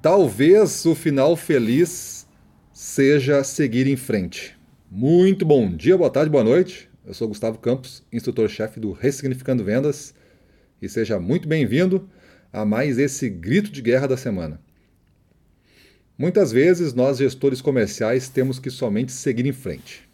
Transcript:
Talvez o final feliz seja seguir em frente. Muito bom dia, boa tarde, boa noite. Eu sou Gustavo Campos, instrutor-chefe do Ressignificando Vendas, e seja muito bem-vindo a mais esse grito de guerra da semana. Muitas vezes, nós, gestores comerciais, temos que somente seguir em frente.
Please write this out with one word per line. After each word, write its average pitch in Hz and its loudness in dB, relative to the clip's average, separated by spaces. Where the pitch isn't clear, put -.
Talvez 170 4
o 165 2
final 147 2
feliz 139 -2
seja 139 2
seguir 131 -2
em 139 0
frente. - -6
Muito 175 2
bom 120 4
dia, 117 2
boa 165 2
tarde, 151 0
boa 139 2
noite. 175 0
Eu - -14
sou 113 -6
Gustavo 110 -6
Campos, - -6
instrutor-chefe 110 -4
do 107 -6
Ressignificando 127 -4
Vendas, 131 -2
e - -10
seja 107 -2
muito 151 -4
bem-vindo 160 0
a 107 -4
mais 120 0
esse 135 -2
grito 113 -2
de 139 -14
guerra 127 0
da 131 0
semana. 85 -8
Muitas 170 2
vezes, 165 4
nós, 127 0
gestores 131 -2
comerciais, 120 -2
temos 127 -2
que - -12
somente 123 -4
seguir 123 -4
em 139 -2
frente. - -12